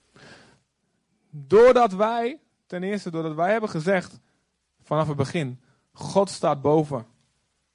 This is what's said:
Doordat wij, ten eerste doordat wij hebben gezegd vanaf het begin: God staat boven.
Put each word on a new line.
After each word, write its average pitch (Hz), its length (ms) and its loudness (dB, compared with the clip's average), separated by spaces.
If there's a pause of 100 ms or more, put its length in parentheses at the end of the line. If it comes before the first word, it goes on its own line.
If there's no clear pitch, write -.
(1300)
Doordat 214 600 4
wij, 233 460 -2 (280)
ten 180 160 -10
eerste 190 280 -6
doordat 160 240 -6
wij 170 160 -2
hebben 214 200 -2
gezegd 180 480 -4 (640)
vanaf 151 260 -2
het 147 80 -4
begin: 139 440 -6 (320)
God 190 380 -2
staat 147 320 -2
boven. 143 440 0 (680)